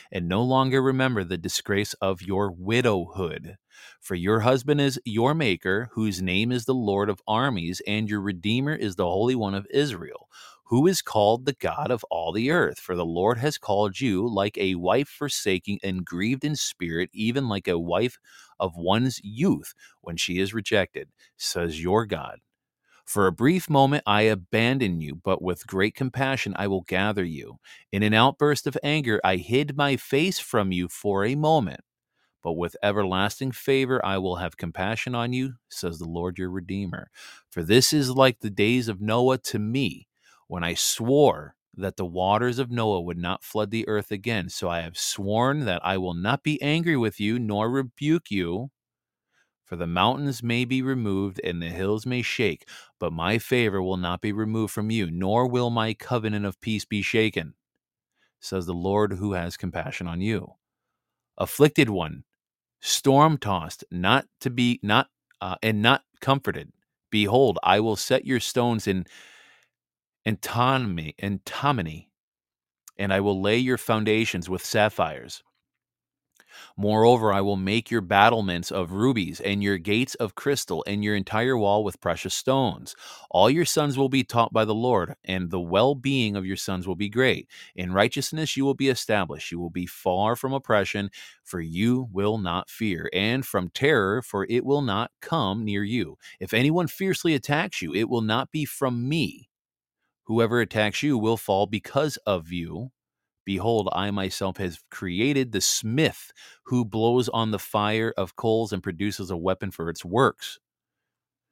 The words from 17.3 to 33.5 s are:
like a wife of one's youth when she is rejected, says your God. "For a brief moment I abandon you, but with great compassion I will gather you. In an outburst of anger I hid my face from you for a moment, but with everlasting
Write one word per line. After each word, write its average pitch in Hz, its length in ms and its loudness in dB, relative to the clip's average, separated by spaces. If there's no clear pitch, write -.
like 101 220 -2
a 85 100 2
wife 87 380 -2
of 90 160 -2
one's 104 480 2
youth 113 500 0
when 85 160 -10
she 90 220 -2
is 98 140 -2
rejected, 101 560 -2
says 82 440 -4
your 104 240 2
God. 73 360 -8
"For 98 220 4
a 92 40 2
brief 156 380 2
moment 139 360 4
I 104 180 4
abandon 110 760 2
you, 76 160 -6
but 90 260 -2
with 90 260 -4
great 98 280 0
compassion 131 640 -2
I 101 100 -2
will 95 140 0
gather 98 420 0
you. 76 360 -8
In 101 100 2
an 107 100 4
outburst 139 540 4
of 135 160 -4
anger 139 400 0
I 95 140 4
hid 135 400 0
my 143 180 2
face 160 420 0
from 98 360 0
you 90 160 0
for 98 340 -2
a 127 120 0
moment, 147 440 0
but 82 120 -4
with 85 300 -4
everlasting 104 680 0